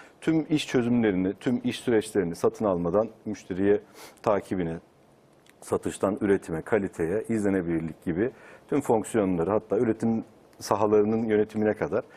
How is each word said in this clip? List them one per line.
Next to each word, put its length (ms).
tüm 280
iş 180
çözümlerini, 680
tüm 300
iş 160
süreçlerini 560
satın 300
almadan 420
müşteriye 560
takibine, 520
satıştan 600
üretime, 400
kaliteye, 680
izlenebilirlik 760
gibi 260
tüm 120
fonksiyonları, 680
hatta 280
üretim 460
sahalarının 680
yönetimine 480
kadar 300